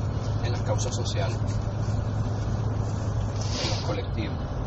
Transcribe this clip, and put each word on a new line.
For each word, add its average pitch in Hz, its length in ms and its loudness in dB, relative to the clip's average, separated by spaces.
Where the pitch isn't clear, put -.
En 107 80 2
las - 100 0
causas - 320 2
sociales, 101 420 0
en - 80 0
los - 160 0
colectivos, - 500 -2